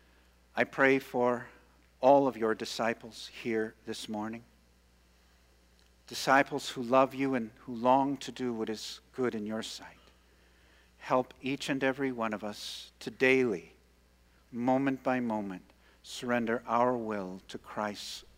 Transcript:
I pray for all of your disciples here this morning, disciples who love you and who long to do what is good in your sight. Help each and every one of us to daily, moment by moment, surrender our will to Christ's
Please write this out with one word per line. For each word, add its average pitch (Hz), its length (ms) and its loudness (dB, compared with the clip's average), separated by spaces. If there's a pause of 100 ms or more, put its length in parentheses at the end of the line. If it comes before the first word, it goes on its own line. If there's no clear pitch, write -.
(560)
I 120 80 2
pray 135 340 4
for 123 480 0 (540)
all 139 260 8
of 113 120 -2
your 110 160 2
disciples 113 760 -6 (120)
here 113 320 -2 (100)
this - 240 -10
morning, 110 360 -8 (1600)
disciples 135 600 2
who 131 160 -6
love 131 320 4
you 135 180 0
and 113 160 -4 (120)
who 127 120 -12
long 135 420 2
to - 140 -12
do 123 220 -4
what 110 180 -4
is - 300 -10 (120)
good 123 220 -2
in 107 100 -6
your 110 160 -6
sight. - 380 -12 (1000)
Help - 440 0
each 135 260 -4
and 135 140 -2
every 135 300 0
one 113 200 -4
of 104 120 -6
us - 560 -10
to - 100 -10
daily, 127 640 2 (800)
moment 131 500 0
by 127 160 0
moment, 107 460 -4 (400)
surrender 120 640 -2
our 123 280 4
will 101 520 -6
to - 100 -12
Christ's - 680 -8 (140)